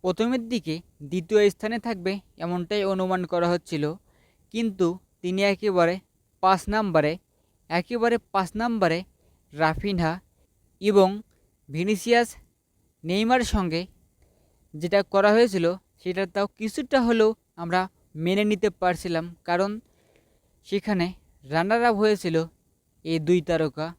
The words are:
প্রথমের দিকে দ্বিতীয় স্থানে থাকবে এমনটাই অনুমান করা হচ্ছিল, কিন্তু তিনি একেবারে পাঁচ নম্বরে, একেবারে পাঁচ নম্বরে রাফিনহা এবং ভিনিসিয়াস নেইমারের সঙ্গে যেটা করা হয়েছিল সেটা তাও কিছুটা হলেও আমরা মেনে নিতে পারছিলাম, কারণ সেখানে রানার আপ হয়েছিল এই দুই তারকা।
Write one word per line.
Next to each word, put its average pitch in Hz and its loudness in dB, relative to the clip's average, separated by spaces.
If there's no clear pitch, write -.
প্রথমের 226 -2
দিকে 165 -4
দ্বিতীয় 185 0
স্থানে 220 -4
থাকবে 196 -4
এমনটাই 175 -4
অনুমান 185 -2
করা 170 0
হচ্ছিল, 165 -2
কিন্তু 196 0
তিনি 185 -2
একেবারে 180 2
পাঁচ 185 4
নম্বরে, 165 2
একেবারে 233 -2
পাঁচ 190 -2
নম্বরে 208 0
রাফিনহা 160 0
এবং 196 6
ভিনিসিয়াস 214 0
নেইমারের 220 0
সঙ্গে 170 -2
যেটা 175 0
করা 196 6
হয়েছিল 202 4
সেটা 185 -4
তাও 202 -2
কিছুটা 247 -4
হলেও 226 4
আমরা 170 -2
মেনে 180 0
নিতে 214 0
পারছিলাম, 175 -2
কারণ 185 0
সেখানে 196 -2
রানার 175 0
আপ 220 2
হয়েছিল 202 0
এই 160 -2
দুই 175 2
তারকা। 156 -2